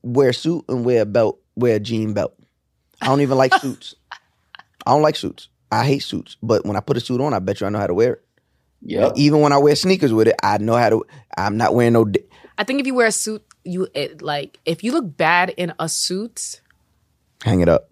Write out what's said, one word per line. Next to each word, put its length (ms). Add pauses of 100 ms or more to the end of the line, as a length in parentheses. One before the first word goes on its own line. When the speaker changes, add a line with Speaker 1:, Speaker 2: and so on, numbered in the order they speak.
Speaker 1:
wear 280
a 40
suit 360
and 160
wear 160
a 40
belt, 340 (160)
wear 200
a 40
jean 340
belt. 200 (680)
I 60
don't 140
even 160
like 160
Speaker 2:
<laughs> 60
Speaker 1:
suits. 360 (880)
I 60
don't 100
like 140
suits. 340 (220)
I 140
hate 180
suits. 400
But 220
when 100
I 60
put 160
a 20
suit 220
on, 120
I 60
bet 220
you 60
I 20
know 100
how 80
to 60
wear 200
it. 120 (600)
Speaker 3:
Yep. 300
Speaker 1:
Even 260
when 120
I 40
wear 180
sneakers 380
with 140
it, 160
I 140
know 180
how 140
to, 160 (320)
I'm 200
not 160
wearing 200
no 120
di- 180 (340)
Speaker 2:
I 80
think 160
if 40
you 80
wear 140
a 60
suit, 300 (200)
you, 300
it, 280
like, 440
if 180
you 80
look 260
bad 400
in 220
a 80
suit, 760 (840)
Speaker 1:
Hang 180
it 80
up. 220